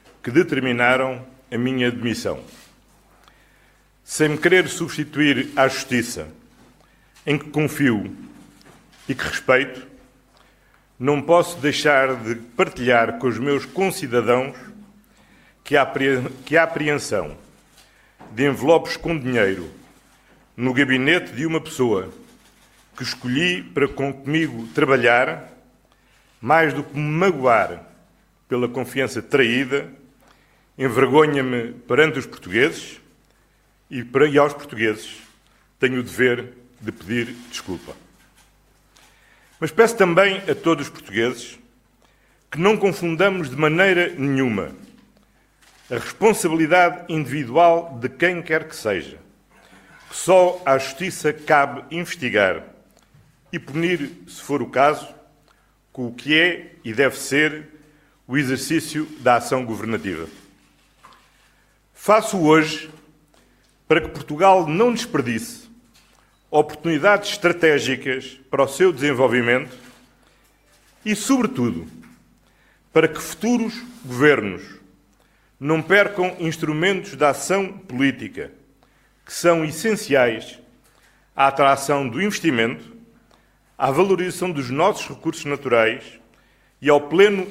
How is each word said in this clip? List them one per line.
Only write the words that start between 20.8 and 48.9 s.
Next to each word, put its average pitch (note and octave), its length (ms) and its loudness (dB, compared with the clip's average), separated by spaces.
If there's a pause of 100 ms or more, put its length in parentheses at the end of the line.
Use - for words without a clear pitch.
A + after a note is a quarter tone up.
de B2 120 -6
uma D#3+ 160 -4
pessoa G#2 500 -2 (840)
que C3 60 -12
escolhi D#3+ 580 -4
para C#3 260 -2
com-, C#3 240 -6
comigo C3+ 600 -4
trabalhar, C3 800 2 (880)
mais D#3 320 2
do D3 100 -6
que - 140 -14
me D3 140 -4
magoar B2+ 760 2 (600)
pela B2 200 -2
confiança B2 540 -4
traída, C3+ 640 0 (880)
envergonha-me C3 960 2 (140)
perante D3+ 300 2
os B2 80 -6
portugueses - 760 -4 (880)
e, B2 160 -10
para, C3+ 240 4
e D3 80 -2
aos C#3+ 180 4
portugueses A2 640 -4 (600)
tenho B2+ 220 0
o B2 40 -4
dever B2 500 0 (280)
de G#2+ 100 -8
pedir A#2 440 -6 (160)
desculpa. E2 440 -12 (1600)
Mas D#3+ 100 -2
peço A3+ 260 4
também F#3+ 420 4 (120)
a C#3+ 60 -2
todos D3 320 0
os - 40 -18
portugueses - 680 -4 (880)
que - 80 -12
não G3+ 200 4
confundamos F3+ 680 0
de B2+ 80 -12
maneira E3+ 540 2
nenhuma C3 600 -2 (1200)
a B2 40 -4
responsabilidade E3 1160 0
individual D3+ 880 2
de - 60 -2
quem F3 340 -2
quer D#3 260 -4
que - 80 -18
seja. D2+ 440 -4 (920)